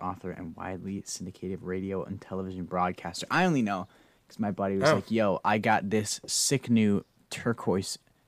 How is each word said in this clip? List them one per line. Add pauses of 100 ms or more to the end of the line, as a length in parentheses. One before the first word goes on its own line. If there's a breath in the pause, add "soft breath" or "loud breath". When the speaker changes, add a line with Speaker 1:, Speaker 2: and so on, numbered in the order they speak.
Speaker 1:
author,
and
widely
syndicated
radio
and
television
broadcaster.
I
only
know (420 soft breath)
'cause
my
buddy
was
Speaker 2:
Oh.
Speaker 1:
like,
"Yo,
I
got
this
sick
new (260)
turquoise (300)